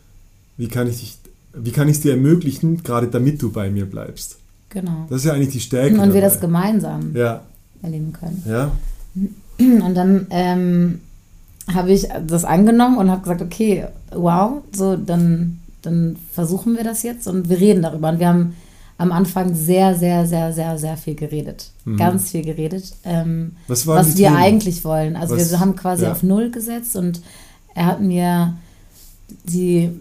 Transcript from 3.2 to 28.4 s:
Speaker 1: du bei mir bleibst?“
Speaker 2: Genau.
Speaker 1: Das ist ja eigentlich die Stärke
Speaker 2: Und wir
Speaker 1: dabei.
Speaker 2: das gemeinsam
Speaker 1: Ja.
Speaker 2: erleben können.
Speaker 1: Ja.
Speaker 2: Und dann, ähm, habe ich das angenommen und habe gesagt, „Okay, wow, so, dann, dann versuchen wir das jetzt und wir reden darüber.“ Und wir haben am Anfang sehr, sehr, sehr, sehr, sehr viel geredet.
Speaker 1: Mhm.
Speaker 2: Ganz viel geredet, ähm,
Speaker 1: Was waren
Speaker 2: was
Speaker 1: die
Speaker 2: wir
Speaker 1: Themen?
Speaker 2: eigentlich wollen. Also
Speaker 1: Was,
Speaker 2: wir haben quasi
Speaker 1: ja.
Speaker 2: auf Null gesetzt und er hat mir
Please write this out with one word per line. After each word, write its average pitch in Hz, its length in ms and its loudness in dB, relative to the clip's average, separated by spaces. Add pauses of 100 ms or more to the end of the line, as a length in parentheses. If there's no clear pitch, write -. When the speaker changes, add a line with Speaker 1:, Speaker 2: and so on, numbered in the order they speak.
Speaker 1:
du 117 100 -2
bei 101 180 -4
mir 101 160 -4
bleibst?“ - 500 -14 (340)
Speaker 2:
Genau. 170 380 -8
Speaker 1:
Das 147 120 -4
ist 135 60 -2
ja 160 60 2
eigentlich 139 200 0
die 123 80 -6
Stärke 135 340 2
Speaker 2:
Und 214 60 4
wir 196 60 4
Speaker 1:
dabei. 196 160 6
Speaker 2:
das 196 180 2
gemeinsam 170 720 -2
Speaker 1:
Ja. 120 280 -2 (400)
Speaker 2:
erleben 156 300 -8
können. 170 340 -10
Speaker 1:
Ja. 123 260 -2 (840)
Speaker 2:
Und 214 360 4
dann, 185 360 2
ähm, 175 680 0 (720)
habe 180 200 2
ich 196 160 2 (180)
das 170 180 0
angenommen 233 540 4
und 190 120 2
habe 185 120 -2
gesagt, 175 200 -4
„Okay, 202 440 -2 (260)
wow, 180 500 0 (120)
so, 190 220 0
dann, 170 640 0 (220)
dann 170 340 -2 (160)
versuchen 185 440 -2
wir 226 80 -6
das 226 200 -6
jetzt 240 240 -10
und 180 200 -2
wir 180 120 2
reden 190 220 6
darüber.“ 156 280 -2
Und 165 80 0
wir 175 100 2
haben 175 260 2 (440)
am 180 140 2
Anfang 185 420 0
sehr, 185 420 4
sehr, 170 300 2
sehr, 165 260 -2
sehr, 160 260 -4
sehr 156 180 -6
viel 156 180 -8
geredet. 151 560 -8 (140)
Speaker 1:
Mhm. 107 120 -4
Speaker 2:
Ganz 180 340 0
viel 165 140 -4
geredet, 160 500 -6 (100)
ähm, 165 480 -4 (140)
Speaker 1:
Was 123 200 -4
waren 160 180 4
Speaker 2:
was 160 100 2
Speaker 1:
die 185 80 2
Speaker 2:
wir 196 60 8
Speaker 1:
Themen? 151 120 6
Speaker 2:
eigentlich 190 440 2
wollen. 156 320 -2
Also 165 200 -4
Speaker 1:
Was, 170 140 2
Speaker 2:
wir 175 100 2
haben 185 160 2
quasi 180 280 -2
Speaker 1:
ja. 170 80 0
Speaker 2:
auf 170 100 -6
Null 208 280 2
gesetzt 233 460 -8
und 175 240 -4 (540)
er 170 120 0
hat 185 140 0
mir 175 540 2 (880)